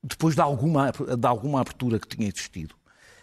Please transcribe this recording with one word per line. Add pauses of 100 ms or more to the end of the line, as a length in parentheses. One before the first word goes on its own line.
depois
de
alguma,
de
alguma
abertura
que
tinha
existido. (480)